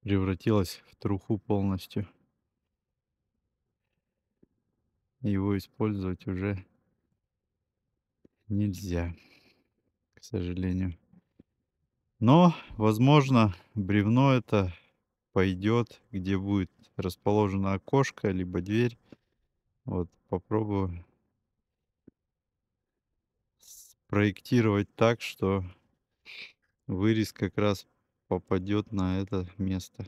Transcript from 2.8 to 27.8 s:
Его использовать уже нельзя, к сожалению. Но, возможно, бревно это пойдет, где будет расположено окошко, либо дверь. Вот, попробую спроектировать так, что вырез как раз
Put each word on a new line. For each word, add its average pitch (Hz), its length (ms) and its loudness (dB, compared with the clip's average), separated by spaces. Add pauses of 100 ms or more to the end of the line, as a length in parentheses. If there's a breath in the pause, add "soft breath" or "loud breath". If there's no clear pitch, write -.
Его 101 360 0
использовать 95 720 -4
уже 95 380 -4 (1800)
нельзя, 92 680 -4 (1000 soft breath)
к - 80 -20
сожалению. 92 720 -4 (1200)
Но, 156 360 6 (220 loud breath)
возможно, 117 760 4 (200 loud breath)
бревно 107 580 2
это 104 400 0 (580 loud breath)
пойдет, 98 680 0 (100)
где 95 260 -2
будет 98 340 -2 (240)
расположено 98 800 -2
окошко, 131 560 -2
либо 92 320 -4
дверь. 113 360 -2 (880 loud breath)
Вот, 92 240 -4 (200)
попробую 98 760 -4 (2500)
спроектировать - 1400 0
так, 117 260 2
что 98 420 -2 (1200 loud breath)
вырез 107 440 0
как - 260 -6
раз 101 300 -2 (400)